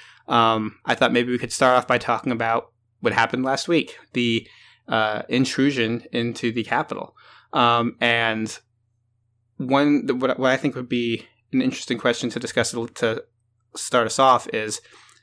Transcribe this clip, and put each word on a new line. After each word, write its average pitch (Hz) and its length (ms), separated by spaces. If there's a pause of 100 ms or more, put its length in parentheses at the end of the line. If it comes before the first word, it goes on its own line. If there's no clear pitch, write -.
(300)
um, 113 560
I 120 100
thought 117 160
maybe 120 220
we 123 40
could 120 140
start 127 260
off 123 80
by 123 120
talking 120 340
about 113 400 (280)
what 113 140
happened 113 320
last 131 220
week, 165 280 (180)
the, 117 340 (400)
uh, 107 420
intrusion 127 840
into 117 400
the 113 120
Capitol. - 520 (380)
Um, 120 480
and 113 580 (960)
one, 139 500
the, 127 80
what, 127 240
what 131 100
I 131 80
think 131 160
would 127 160
be 120 380 (260)
an 131 80
interesting 127 380
question 123 320
to 117 80
discuss 117 320
to, 117 240
to 113 280 (520)
start 117 320
us - 100
off 131 340
is, 107 300 (420)